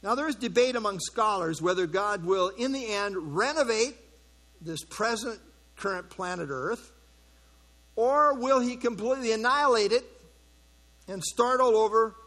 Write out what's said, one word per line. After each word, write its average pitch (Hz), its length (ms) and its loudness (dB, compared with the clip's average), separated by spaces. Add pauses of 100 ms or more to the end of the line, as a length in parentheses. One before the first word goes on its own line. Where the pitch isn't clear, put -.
Now, 202 120 -2
there 285 140 -2
is 285 80 -2
debate 247 400 0
among 208 240 -4
scholars 175 640 -2
whether 180 240 0
God 190 380 -2
will, 185 240 2
in 240 240 -4
the 240 200 -6
end, 190 420 -4
renovate 247 600 0 (680)
this 160 220 -10
present 220 560 -4 (380)
current 180 340 -6
planet 180 400 -8
Earth, 143 400 -6 (1040)
or 277 400 4
will 254 240 2
he 247 160 -2
completely 233 560 -2
annihilate 240 600 4
it 247 140 2 (1000)
and 185 160 -8
start 247 360 0
all 247 160 6
over 220 380 2 (140)